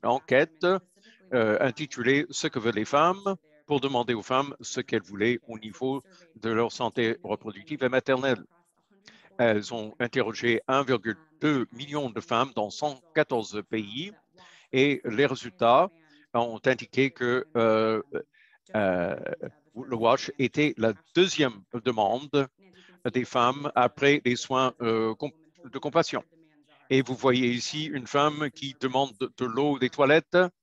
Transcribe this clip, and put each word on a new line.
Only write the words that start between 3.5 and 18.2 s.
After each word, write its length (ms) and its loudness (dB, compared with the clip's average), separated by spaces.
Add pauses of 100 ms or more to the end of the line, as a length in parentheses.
pour 140 0
demander 340 -2
aux 80 -2
femmes 400 -2
ce 200 -8
qu'elles 200 -2
voulaient 460 -2
au 100 -14
niveau 460 -6 (320)
de 160 -6
leur 200 0
santé 520 -2
reproductive 580 -8
et 80 2
maternelle. 540 0 (960)
Elles 340 2
ont 260 -10
interrogé 680 -2
un 160 2
virgule 340 -2 (220)
deux 340 0
million 380 -8
de 100 -8
femmes 340 -2
dans 140 -2
cent 320 -6 (140)
quatorze 520 -2
pays 460 -8 (600)
et 320 2
les 200 0
résultats 640 2 (460)
ont 300 0
indiqué 440 0
que, 380 -2 (100)
euh, 460 2 (720)